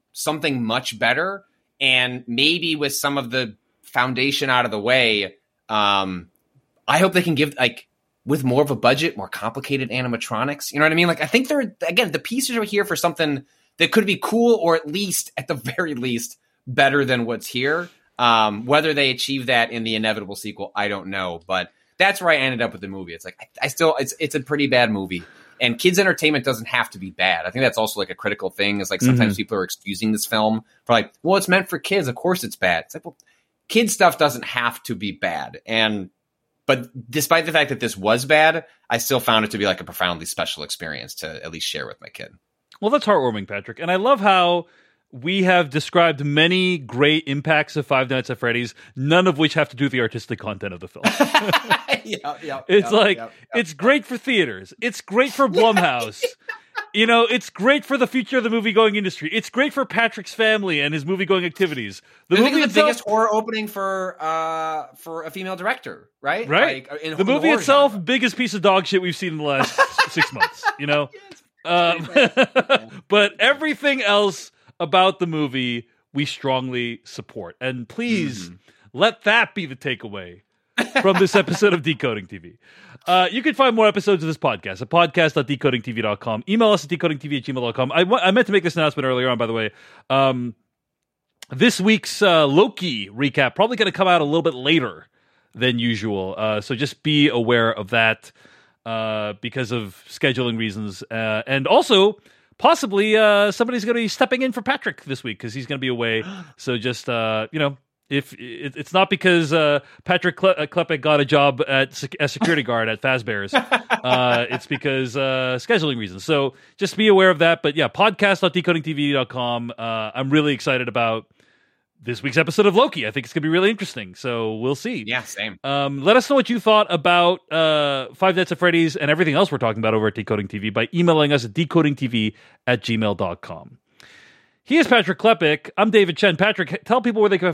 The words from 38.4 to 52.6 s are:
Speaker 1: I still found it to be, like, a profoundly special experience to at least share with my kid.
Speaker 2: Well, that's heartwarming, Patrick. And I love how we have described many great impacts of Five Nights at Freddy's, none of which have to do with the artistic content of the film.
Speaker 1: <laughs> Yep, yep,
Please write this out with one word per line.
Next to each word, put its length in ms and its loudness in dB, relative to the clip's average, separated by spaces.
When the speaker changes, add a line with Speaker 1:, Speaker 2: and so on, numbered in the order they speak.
Speaker 1:
I 100 0
still 200 0
found 240 2
it 80 -4
to 60 -6
be, 80 0
like, 160 0
a 20 -14
profoundly 440 -4
special 360 -8
experience 520 -12
to 280 -12
at 80 -12
least 160 -8
share 180 -8
with 140 -16
my 80 -20
kid. 240 -18
Speaker 2:
Well, 120 -2
that's 140 0
heartwarming, 400 0
Patrick. 360 -12
And 100 -2
I 60 2
love 240 2
how 460 4
we 320 -2
have 280 4
described 520 2
many 540 2
great 500 0
impacts 480 0
of 100 -2
Five 240 2
Nights 200 -2
at 80 -6
Freddy's, 380 -2
none 320 4
of 120 2
which 160 2
have 140 2
to 60 -20
do 100 -2
with 60 -2
the 80 0
artistic 400 -4
content 340 -8
of 60 -14
the 80 -16
film. 220 -16
Speaker 1:
<laughs> 640 0
Yep, 420 -10
yep, 240 -10